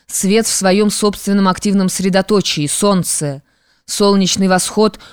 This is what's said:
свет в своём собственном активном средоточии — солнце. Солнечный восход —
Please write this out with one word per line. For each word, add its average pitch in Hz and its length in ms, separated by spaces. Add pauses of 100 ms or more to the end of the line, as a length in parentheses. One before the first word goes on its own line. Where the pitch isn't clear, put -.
свет 214 400
в - 60
своём 196 380
собственном 202 580
активном 190 400
средоточии — 190 800
солнце. 160 760 (440)
Солнечный 196 640
восход — 208 500 (140)